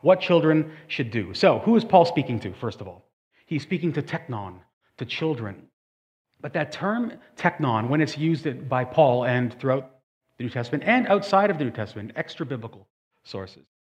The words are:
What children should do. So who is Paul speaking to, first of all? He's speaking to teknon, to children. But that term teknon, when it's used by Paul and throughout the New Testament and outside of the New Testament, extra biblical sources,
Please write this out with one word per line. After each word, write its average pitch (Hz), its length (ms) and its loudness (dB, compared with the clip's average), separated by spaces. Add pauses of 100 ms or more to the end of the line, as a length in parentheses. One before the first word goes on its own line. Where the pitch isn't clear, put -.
What 185 200 6
children 156 520 4 (160)
should 120 220 -6
do. 104 220 -4
So 143 280 4
who 226 160 4
is 220 80 2
Paul 175 200 8
speaking 127 360 -2
to, 90 140 -8
first - 260 -8
of 95 80 -12
all? 90 160 -20 (400)
He's 147 180 -4
speaking 151 300 -2
to 143 100 -2
teknon, 113 520 -8 (420)
to - 80 -8
children. 113 640 -6 (720)
But - 140 -12
that 151 180 -4
term 226 400 -2 (240)
teknon, 120 520 0
when 147 120 2
it's 147 180 -2
used 147 500 -2
by 127 160 0
Paul 123 400 4
and 123 360 0
throughout 135 300 -2 (480)
the 120 60 -8
New 120 60 -6
Testament 143 340 -6
and 233 220 2
outside 202 440 2
of 170 80 -2
the 147 60 -2
New 120 60 -2
Testament, 107 460 -10
extra - 280 -8
biblical 113 440 -12 (340)
sources, 95 420 -14 (340)